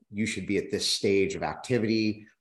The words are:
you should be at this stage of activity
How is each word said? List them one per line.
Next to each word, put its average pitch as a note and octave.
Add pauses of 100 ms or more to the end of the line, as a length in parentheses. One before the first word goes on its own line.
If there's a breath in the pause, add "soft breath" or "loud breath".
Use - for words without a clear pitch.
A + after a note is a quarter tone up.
you G#2
should G2
be G2
at -
this G2
stage G2
of D#2+
activity G#2+ (160 loud breath)